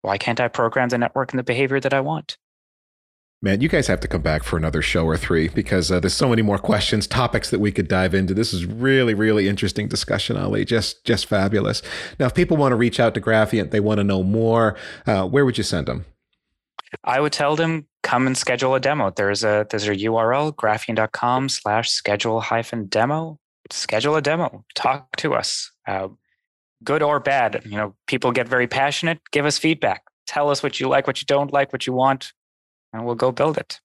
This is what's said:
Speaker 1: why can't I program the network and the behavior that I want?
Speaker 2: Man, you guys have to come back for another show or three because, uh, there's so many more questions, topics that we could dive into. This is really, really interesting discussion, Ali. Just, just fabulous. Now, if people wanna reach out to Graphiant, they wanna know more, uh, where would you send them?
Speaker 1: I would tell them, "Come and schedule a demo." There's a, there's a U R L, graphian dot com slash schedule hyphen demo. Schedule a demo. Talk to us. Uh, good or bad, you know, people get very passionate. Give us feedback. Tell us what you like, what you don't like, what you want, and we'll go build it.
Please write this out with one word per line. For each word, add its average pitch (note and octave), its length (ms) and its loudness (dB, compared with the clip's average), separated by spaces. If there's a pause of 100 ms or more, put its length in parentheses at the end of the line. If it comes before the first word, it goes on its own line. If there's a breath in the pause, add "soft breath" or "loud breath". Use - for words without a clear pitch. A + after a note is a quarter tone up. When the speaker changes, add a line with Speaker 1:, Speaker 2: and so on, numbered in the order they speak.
Speaker 1:
why G2+ 160 -4
can't A#2 240 -2
I A#2+ 80 0
program A#2+ 400 0
the B2 80 0
network B2 340 -2
and C3 80 -2
the B2 40 -6
behavior C3 360 0
that C3+ 140 0
I C3+ 80 2
want? D#3 360 -6 (1040)
Speaker 2:
Man, G2 200 2
you D#3 80 2
guys D3+ 180 2
have F#2 140 0
to - 80 -8
come F2 120 -2
back D#2 220 0
for - 140 -4
another D#2+ 240 0
show E2 240 0
or D#2+ 100 0
three D#2+ 320 0
because, F2 420 0
uh, F2+ 120 2
there's F2+ 120 0
so D3 140 2
many A2+ 140 2
more G#2 160 2
questions, G#2 500 0
topics A#2+ 440 0
that G2+ 80 0
we G#2 120 2
could F#2+ 160 -2
dive F#2 260 2
into. F#2+ 200 2
This G#2+ 200 0
is F2 120 -4
really, A#2+ 480 2
really G#2 340 4
interesting G2+ 400 -2
discussion, - 480 -2
Ali. G2 300 -2
Just, - 400 -2
just A2 200 0
fabulous. G2+ 560 0 (380 loud breath)
Now, C3+ 60 2
if B2 80 0
people F3 240 2
wanna C3+ 180 4
reach A#2 240 2
out A#2 140 4
to A2 80 -4
Graphiant, A2 500 2
they G#2+ 80 2
wanna G#2 240 2
know F#2+ 200 2
more, A2+ 520 2 (320 loud breath)
uh, G2 180 2
where C3+ 200 2
would A#2+ 120 0
you G#2+ 60 -2
send D#2+ 240 -2
them? D#2+ 160 -6 (1000)
Speaker 1:
I C3 160 2
would D3 100 0
tell D3 240 0
them, D#3+ 320 -2 (160)
"Come B2+ 240 2
and C3 100 0
schedule C3 380 0
a C3 60 2
demo." C3+ 280 0
There's G2+ 360 0
a, G#2 240 2
there's G#2 180 -4
a G#2 120 0
U A2+ 180 0
R A2+ 160 2
L, D3+ 180 0
graphian A2 440 -2
dot A2 180 0
com B2+ 340 0
slash A2+ 440 -2
schedule A2 500 -2
hyphen A2+ 460 -4
demo. D3+ 520 -2 (320)
Schedule C#3+ 460 -2
a D3+ 40 2
demo. C#3+ 440 -2 (100)
Talk C3+ 420 -2
to C#3+ 160 -2
us. - 380 -4 (160)
Uh, G2 220 -6 (720)
good D3+ 200 0
or D3 180 2
bad, B2+ 420 0
you G#2 140 -8
know, G#2 180 -4 (120)
people B2 260 0
get A#2+ 160 -2
very B2 180 2
passionate. D3 540 -2 (100)
Give D3 140 0
us D3 120 0
feedback. D3 460 0 (240)
Tell D3 220 0
us C#3 120 0
what C#3 200 -6
you C3 80 -2
like, C3+ 180 2
what C3+ 140 -4
you - 40 -10
don't C#3 280 0
like, C#3 180 0
what - 140 -8
you B2+ 80 -4
want, C3 400 0 (580)
and A2+ 140 -10
we'll A#2+ 80 -2
go B2+ 180 2
build D3 280 0
it. - 260 -12